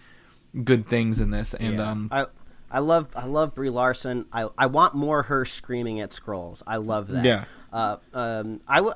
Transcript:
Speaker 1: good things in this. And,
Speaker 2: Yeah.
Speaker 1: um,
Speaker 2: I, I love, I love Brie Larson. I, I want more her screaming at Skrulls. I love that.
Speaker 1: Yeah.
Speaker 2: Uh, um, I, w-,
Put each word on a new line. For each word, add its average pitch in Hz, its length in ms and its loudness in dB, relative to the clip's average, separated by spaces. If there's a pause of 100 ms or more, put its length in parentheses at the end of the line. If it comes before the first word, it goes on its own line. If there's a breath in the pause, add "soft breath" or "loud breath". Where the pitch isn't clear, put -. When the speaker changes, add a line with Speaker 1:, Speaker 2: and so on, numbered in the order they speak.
(640 soft breath)
Speaker 1:
good 117 240 4
things 113 320 2
in 104 120 2
this. 107 240 -2
And, 110 240 -2
Speaker 2:
Yeah. 107 120 -2
Speaker 1:
um, 107 200 -6
Speaker 2:
I, 139 160 0 (440 soft breath)
I 127 80 0
love, 160 360 4
I 120 100 -6
love 151 300 0
Brie 135 160 -2
Larson. 123 600 0
I, 113 160 -2 (100)
I 131 100 4
want 147 280 4
more 143 280 2
her 135 220 0
screaming 117 540 -4
at 101 120 -6
Skrulls. 87 560 -10
I 113 100 -2
love 107 320 -2
that. 123 160 0
Speaker 1:
Yeah. 110 200 4 (280 loud breath)
Speaker 2:
Uh, 107 240 -2 (160)
um, 110 540 -4
I, 139 100 4
w-, 208 180 2